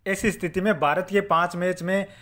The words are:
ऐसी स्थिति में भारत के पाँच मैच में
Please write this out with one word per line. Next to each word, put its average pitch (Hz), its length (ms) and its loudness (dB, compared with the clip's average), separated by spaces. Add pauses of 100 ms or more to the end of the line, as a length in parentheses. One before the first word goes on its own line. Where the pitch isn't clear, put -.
ऐसी 196 240 0
स्थिति 180 300 -4
में 190 200 2
भारत 156 300 2
के 196 100 2
पाँच 175 360 2
मैच 180 260 -2
में 190 240 0 (160)